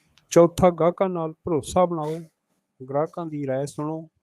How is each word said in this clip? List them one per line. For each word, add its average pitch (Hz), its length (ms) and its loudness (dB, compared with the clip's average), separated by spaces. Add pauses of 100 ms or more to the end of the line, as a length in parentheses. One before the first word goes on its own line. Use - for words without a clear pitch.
(300)
ਚੌਥਾ, 170 400 6
ਗਾਹਕਾਂ 175 380 0
ਨਾਲ 165 240 -4
ਭਰੋਸਾ 175 520 -2
ਬਣਾਓ। 165 360 -4 (680)
ਗ੍ਰਾਹਕਾਂ 160 380 -4
ਦੀ 147 200 -8
ਰਾਏ 135 200 -2
ਸੁਣੋ 156 420 -10 (140)